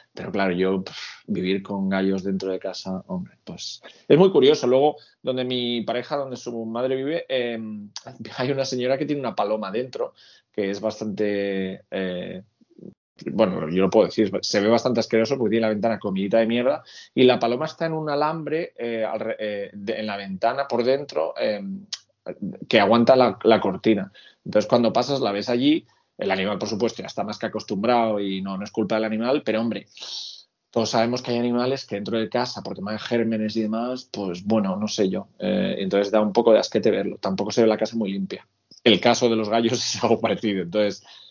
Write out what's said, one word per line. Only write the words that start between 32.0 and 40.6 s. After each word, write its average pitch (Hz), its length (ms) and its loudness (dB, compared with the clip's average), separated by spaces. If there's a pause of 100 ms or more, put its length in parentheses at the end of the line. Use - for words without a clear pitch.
de 107 100 -2
casa, 123 340 -4
por 101 120 -8
tema 98 180 -8
de 107 60 -6
gérmenes 110 580 0
y 113 60 0
demás, 120 500 -4
pues, 92 320 -6
bueno, 101 320 2
no 107 120 -4
sé 98 200 0
yo. 101 200 -4 (100)
Eh, 95 400 0
entonces 98 320 2
da 107 100 4
un 104 120 2
poco 113 200 6
de 107 60 8
asquete 107 320 2
verlo. 98 280 -2
Tampoco 98 320 -2
se 117 120 2
ve 113 60 6
la 107 100 2
casa 110 180 -4
muy 101 160 -2
limpia. 95 340 -6 (380)
El 120 160 6
caso 120 280 4
de 113 80 2
los 107 120 -2
gallos 113 240 2
<laughs> - 220 -4
es - 80 -6
algo 113 180 4
parecido. 101 420 0